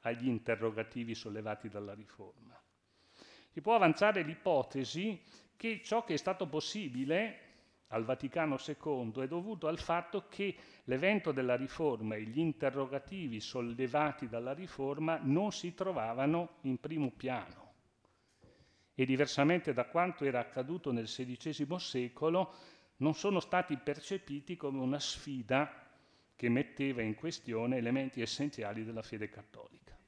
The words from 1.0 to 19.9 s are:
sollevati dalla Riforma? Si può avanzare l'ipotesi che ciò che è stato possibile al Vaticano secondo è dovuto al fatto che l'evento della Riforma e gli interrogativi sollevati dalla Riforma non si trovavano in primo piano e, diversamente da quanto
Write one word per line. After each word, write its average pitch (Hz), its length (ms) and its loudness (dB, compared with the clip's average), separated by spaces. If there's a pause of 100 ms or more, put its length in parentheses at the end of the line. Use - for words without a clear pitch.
sollevati 107 560 -8
dalla 101 240 -8
Riforma? - 640 -20 (880)
Si - 120 -10
può 220 140 6
avanzare 196 480 6
l'ipotesi 160 960 0 (340)
che 226 280 -4
ciò 226 200 2
che 165 120 0
è - 20 2
stato 185 300 0
possibile 156 960 -2 (460)
al 113 140 0
Vaticano 135 540 0
secondo 131 640 -4
è 131 60 -2
dovuto 175 400 -4
al 160 100 0
fatto 170 500 -2
che 202 280 -4 (300)
l'evento 165 460 2
della 127 240 2
Riforma 123 600 -2
e 107 80 -4
gli 113 160 -4
interrogativi 139 1000 0
sollevati 127 880 0
dalla 117 260 -4
Riforma 156 680 -2
non 175 300 4
si 175 240 -6
trovavano 151 880 0
in 131 180 0
primo 147 320 -2
piano - 600 -6 (1200)
e, 131 100 4
diversamente 143 680 4
da 120 140 2
quanto 175 400 0